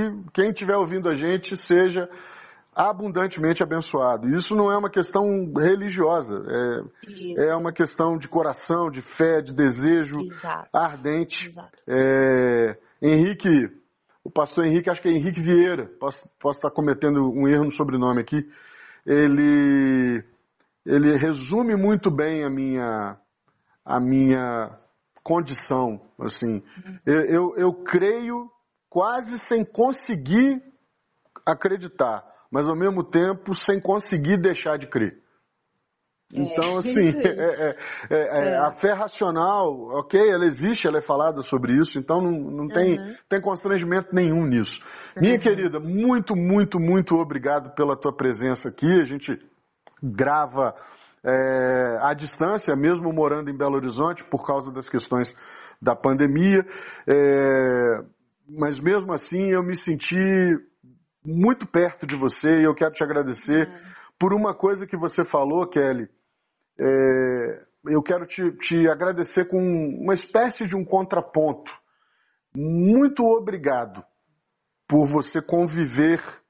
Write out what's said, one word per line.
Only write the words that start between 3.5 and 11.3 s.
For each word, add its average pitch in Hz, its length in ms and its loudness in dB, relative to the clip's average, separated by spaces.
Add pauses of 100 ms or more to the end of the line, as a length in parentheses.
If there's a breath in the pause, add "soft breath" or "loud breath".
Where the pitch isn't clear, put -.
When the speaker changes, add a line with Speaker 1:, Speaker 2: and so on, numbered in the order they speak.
Speaker 1:
abençoado. 131 720 -2
Isso 185 200 -2
não 202 160 4
é 202 60 2
uma 202 120 -2
questão 196 680 0
religiosa, 170 920 0
é, 120 640 -4
Speaker 2:
Isso. 180 300 -6
Speaker 1:
é 160 140 2
uma 165 180 -4
questão 165 440 0
de 143 100 -12
coração, 165 640 -2
de 131 120 -10
fé, 160 400 0
de 135 120 -10
desejo 147 680 2
Speaker 2:
Exato. 160 500 -10
Speaker 1:
ardente. 156 760 -4